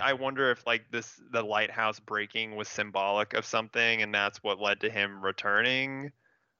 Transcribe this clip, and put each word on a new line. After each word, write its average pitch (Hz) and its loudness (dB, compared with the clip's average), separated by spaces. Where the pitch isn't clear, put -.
I 135 4
wonder 135 0
if, - -2
like, 117 0
this, 117 -8
the 117 0
lighthouse 107 0
breaking 107 -4
was 107 -6
symbolic 101 0
of 110 0
something, 113 2
and 104 -2
that's 101 0
what 101 0
led 101 2
to 107 0
him 101 -2
returning. 127 0